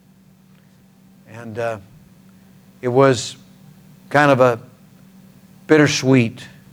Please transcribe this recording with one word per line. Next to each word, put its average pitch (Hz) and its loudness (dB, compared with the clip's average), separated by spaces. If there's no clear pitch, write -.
And, 113 -18
uh, 113 -8
it 127 -6
was 131 0
kind 143 2
of 127 2
a 123 0
bittersweet 131 0